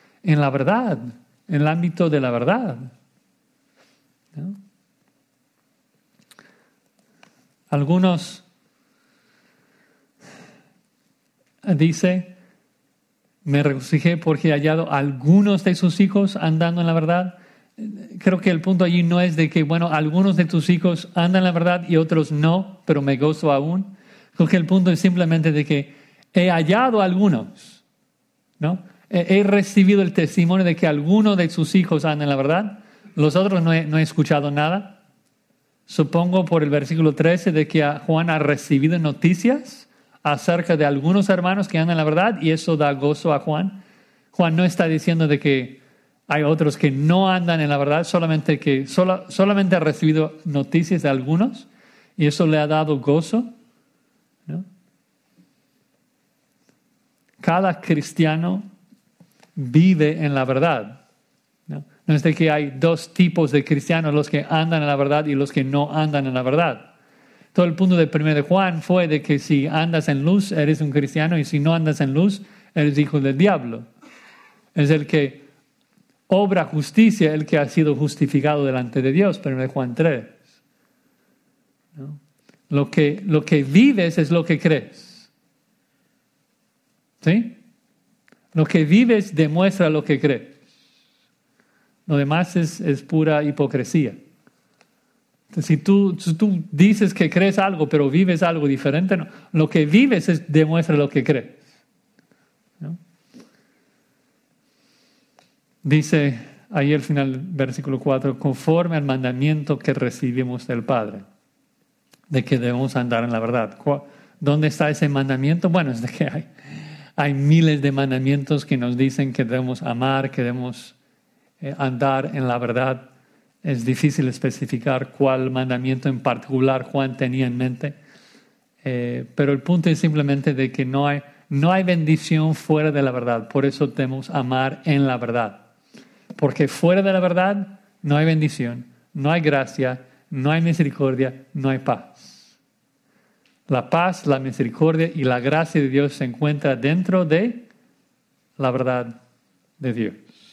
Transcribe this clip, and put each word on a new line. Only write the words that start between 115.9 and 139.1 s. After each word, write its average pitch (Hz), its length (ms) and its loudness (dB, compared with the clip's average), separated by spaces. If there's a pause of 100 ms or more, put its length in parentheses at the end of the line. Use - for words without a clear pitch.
es 113 120 -6
de 123 60 -6
que - 160 -6
hay, 156 240 -6 (640)
hay 143 200 -2
miles 151 480 4
de 139 100 0
mandamientos 135 720 -2
que - 120 -2
nos 123 200 -4
dicen 135 360 0
que 123 120 -2
debemos 127 380 -4
amar, 131 480 -2
que 135 120 -4
debemos, 123 540 -8 (640)
eh, 143 180 -10
andar 135 560 -2
en 131 140 -2
la 120 100 -2
verdad. 123 520 -4 (520)
Es 131 220 -4
difícil 131 440 0
especificar 127 840 -4
cuál 131 380 0
mandamiento 127 580 -2
en 127 120 -4
particular 131 640 -2
Juan 135 320 -4
tenía 131 300 -2
en 123 100 -4
mente. 127 380 -6 (920)
Eh, 123 400 -6 (100)
pero 143 180 2
el 135 80 0
punto 175 280 0
es 160 100 2
simplemente 143 540 0
de 131 180 -2
que - 140 -4
no 139 240 -2
hay, 143 140 -4 (260)
no 147 240 2
hay 190 100 2
bendición 160 720 0
fuera 151 380 0
de 143 100 0
la 135 80 0
verdad. 120 380 -4
Por 135 160 0
eso 139 220 0
debemos 131 440 -6
amar 131 540 -2
en 143 220 2
la 127 100 -2
verdad. 117 460 -4 (720)
Porque 143 320 0
fuera 180 340 2
de 190 100 0
la 190 60 0
verdad 185 600 -2 (220)
no 143 140 0
hay 156 100 2
bendición, 139 580 -2 (300)